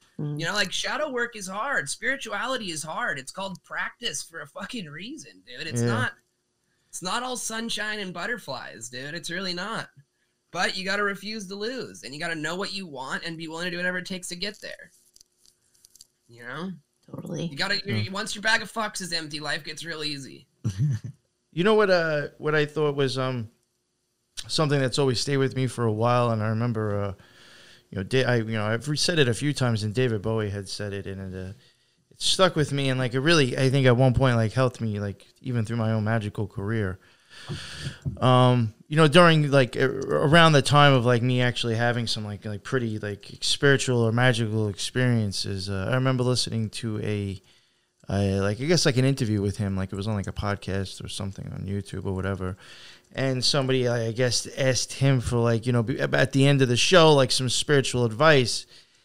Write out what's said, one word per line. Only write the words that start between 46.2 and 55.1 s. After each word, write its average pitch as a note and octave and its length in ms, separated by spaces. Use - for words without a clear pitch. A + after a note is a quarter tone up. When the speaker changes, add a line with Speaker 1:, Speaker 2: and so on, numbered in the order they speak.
Speaker 3:
listening A2+ 480
to A2 300
a, G#2 400
a, G2 320
like, G#2 220
I C3+ 40
guess, E3 200
like, B2 120
an B2+ 80
interview A#2 360
with G2+ 160
him, G2 180
like, F#2+ 160
it - 40
was G2 120
on, A2 60
like, G2 140
a G2+ 40
podcast G2 720
or - 60
something - 420
on F#2+ 140
YouTube F#2+ 400
or F#2+ 80
whatever, F#2 420
and C3 300
somebody, C3 440
I, A#2+ 200
I A#2 40
guess, A#2+ 360
asked C3 360
him C3+ 280